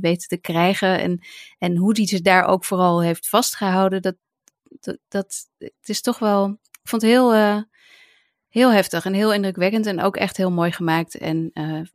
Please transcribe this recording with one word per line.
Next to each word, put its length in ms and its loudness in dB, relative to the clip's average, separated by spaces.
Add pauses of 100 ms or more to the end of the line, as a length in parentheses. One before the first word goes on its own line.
weten 280 -2
te 80 -6
krijgen 640 0
en, 200 -2 (380)
en 180 -2
hoe 180 2
die 120 0
ze 160 -4
daar 220 4
ook 200 0
vooral 380 2
heeft 260 -2
vastgehouden, 720 0
dat, 140 -4 (640)
dat, 180 -12 (100)
dat, 400 -8 (100)
het 160 -16 (140)
is 120 -6
toch 180 -2
wel, 300 2 (340)
ik 60 -18
vond 140 -2
het 80 4
heel, 240 6
eh, 240 4 (880)
heel 240 4
heftig 320 2
en 80 -2
heel 200 2
indrukwekkend 540 -2
en 140 -4
ook 160 -2
echt 200 -4
heel 140 0
mooi 220 0
gemaakt. 460 -4
En, 340 -6
eh, 280 -8 (140)